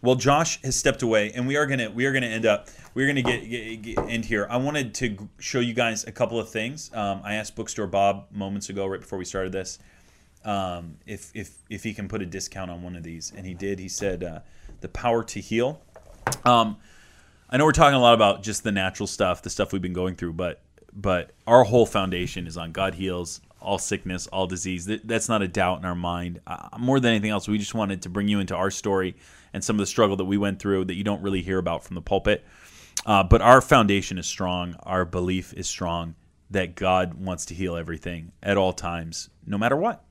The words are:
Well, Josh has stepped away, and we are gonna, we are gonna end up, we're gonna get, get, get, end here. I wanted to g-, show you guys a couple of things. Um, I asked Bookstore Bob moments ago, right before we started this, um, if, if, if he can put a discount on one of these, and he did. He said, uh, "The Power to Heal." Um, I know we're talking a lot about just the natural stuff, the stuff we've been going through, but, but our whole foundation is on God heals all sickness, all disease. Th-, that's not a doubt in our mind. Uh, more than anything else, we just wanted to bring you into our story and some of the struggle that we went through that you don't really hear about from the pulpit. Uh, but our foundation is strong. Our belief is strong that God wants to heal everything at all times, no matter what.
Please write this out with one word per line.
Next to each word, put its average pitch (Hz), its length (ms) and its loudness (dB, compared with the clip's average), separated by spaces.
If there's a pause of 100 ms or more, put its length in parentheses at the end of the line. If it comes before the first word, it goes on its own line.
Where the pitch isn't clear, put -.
Well, 127 140 6
Josh 143 460 2
has 131 140 -4
stepped - 260 0
away, 110 320 2
and 123 140 -4
we 139 80 -2
are 147 100 2
gonna, 127 240 -2
we 117 160 -2
are 139 80 2
gonna 127 140 0
end 110 180 -2
up, 104 220 4 (260)
we're 135 140 0
gonna 139 160 0
get, 120 260 -2
get, 113 320 -8
get, 113 180 -6
end 113 260 -4
here. 104 260 -2
I 120 60 -2
wanted 135 380 -2
to 123 140 -2
g-, 104 180 -10 (120)
show - 220 -4
you 120 120 -2
guys 113 320 -2
a 113 60 -12
couple 117 280 -2
of 104 100 -6
things. 120 440 -8
Um, 101 300 -4
I 104 120 -6
asked 107 200 -8
Bookstore 107 320 -6
Bob 98 440 0
moments 101 380 -8
ago, 98 160 -6
right 95 140 -6
before - 180 -12
we 92 80 -8
started 95 260 -6
this, 92 280 -8 (680)
um, 90 500 -6 (100)
if, - 280 -14
if, 104 200 -12 (160)
if 104 140 -12
he 110 100 -6
can 104 140 -10
put 104 140 -6
a 92 40 -6
discount 92 440 -10
on 87 140 -12
one 90 120 -12
of 82 80 -14
these, 82 320 -12
and 92 100 -14
he 92 80 -10
did. 95 260 -6
He 92 100 -12
said, 90 340 -4
uh, 82 160 -10 (420)
"The - 80 -12
Power 117 340 0
to - 180 -10
Heal." 120 400 -2 (640)
Um, 117 320 6 (720)
I 127 80 0
know 147 80 6
we're 156 60 6
talking 143 240 8
a 131 40 6
lot 120 140 10
about 101 300 6
just 107 200 -6
the 110 80 -2
natural 95 360 -2
stuff, 90 340 0
the - 80 -8
stuff - 240 -2
we've 98 80 -2
been 90 100 -6
going 90 240 -2
through, 85 180 -6
but, 85 280 -6 (320)
but 95 380 -2 (160)
our 120 160 12
whole 113 240 6
foundation 90 580 -2
is 82 120 -12
on 82 140 -10
God 95 220 -2
heals 87 480 -6 (180)
all 98 200 -2
sickness, 90 480 -6
all 95 200 -2
disease. 90 380 -6
Th-, 107 180 -6
that's 110 240 -2
not 110 140 2
a 95 60 0
doubt 90 320 0
in 87 60 -8
our 87 100 -2
mind. 87 520 -4
Uh, - 300 -14
more 127 220 2
than 123 120 2
anything 107 200 0
else, 101 160 -4
we 107 100 0
just 101 160 -4
wanted 98 300 -4
to 92 60 -10
bring 101 200 -2
you 104 100 2
into 92 160 -4
our 92 160 0
story 95 440 0 (360)
and 98 120 -8
some 110 120 0
of 104 40 2
the 98 80 2
struggle 101 280 4
that 95 100 -2
we 98 120 2
went 101 220 0
through 95 260 0
that 92 80 -6
you 95 100 -6
don't 101 200 -2
really 98 180 -2
hear 92 160 -2
about 85 260 -4
from - 120 -12
the 82 60 -10
pulpit. 98 440 0 (600)
Uh, 101 180 4
but 107 180 8
our 123 200 12
foundation 101 580 4
is 85 80 -8
strong. 90 560 -6
Our 92 200 -2
belief 90 520 -2
is 92 120 -8
strong 85 480 -6 (360)
that 92 240 -2
God 92 400 2
wants 90 320 -8
to 85 80 -12
heal 90 200 -4
everything 85 560 -8 (120)
at 98 140 2
all 92 160 2
times, 85 560 -8 (160)
no 101 120 -6
matter 120 180 2
what. 202 360 -4